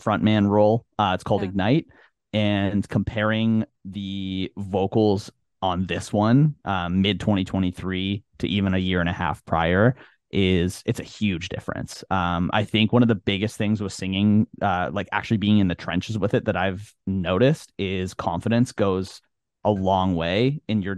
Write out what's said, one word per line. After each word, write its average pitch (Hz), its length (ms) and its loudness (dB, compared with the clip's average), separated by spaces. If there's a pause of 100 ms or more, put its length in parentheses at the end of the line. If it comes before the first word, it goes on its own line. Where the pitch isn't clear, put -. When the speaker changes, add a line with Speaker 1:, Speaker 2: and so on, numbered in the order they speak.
Speaker 1:
frontman 104 460 2
role. 104 380 4 (120)
Uh, 101 160 2
it's 90 100 -4
called 104 180 0
Speaker 2:
Yeah. 98 80 -4
Speaker 1:
Ignite. 101 380 0 (460)
And 101 540 0
comparing 110 800 0 (200)
the 95 720 -6
vocals 101 760 0 (300)
on 92 260 0
this 87 260 -6
one, 139 420 4 (100)
um, 90 360 -2
mid 98 180 0
twenty 98 240 0
twenty-three 92 800 -4 (160)
to - 80 -2
even 98 260 0
a 92 60 0
year 92 200 0
and 85 100 0
a 85 40 -2
half 85 320 -4
prior, 90 500 2 (360)
is 92 540 0
it's - 140 -2
a 85 40 -10
huge 92 460 -4
difference. - 640 -10
Um, 87 420 0
I 107 120 0
think 110 280 2
one 120 80 6
of 120 60 6
the 113 80 2
biggest 98 420 -2
things 104 240 0
with 98 120 -6
singing, 101 540 2 (140)
uh, 90 320 0
like, 98 180 -6
actually 104 260 0
being 104 200 2
in 98 100 4
the 85 80 0
trenches 92 440 -6
with 95 140 0
it 120 120 0
that 104 100 -2
I've 95 380 -4 (140)
noticed 95 680 0
is 95 360 -4
confidence 110 580 -2
goes 95 500 -2 (440)
a 104 60 4
long 95 440 2
way 101 540 0
in 107 120 0
your, 95 160 -6